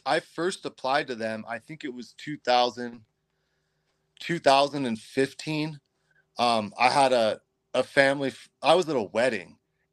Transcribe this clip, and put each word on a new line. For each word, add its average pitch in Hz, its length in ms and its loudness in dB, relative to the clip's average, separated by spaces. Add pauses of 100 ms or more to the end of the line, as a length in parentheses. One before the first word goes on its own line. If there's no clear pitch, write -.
I 151 140 0
first 175 460 -8
applied 143 420 -4
to 127 60 -6
them, 110 340 -8
I 117 100 -8
think 156 260 -18
it 127 100 -10
was 123 200 -16
two 151 240 -12
thousand, 123 680 0 (1160)
two 170 180 -6
thousand 139 480 2
and 113 120 -4
fifteen. 151 840 -4 (580)
Um, 113 400 0
I 123 120 4
had 135 220 4
a, 110 280 2 (340)
a 127 80 0
family 139 460 2
f-, - 220 -14 (120)
I 139 120 6
was 175 140 2
at 156 80 -2
a 117 60 0
wedding, 98 560 -2 (340)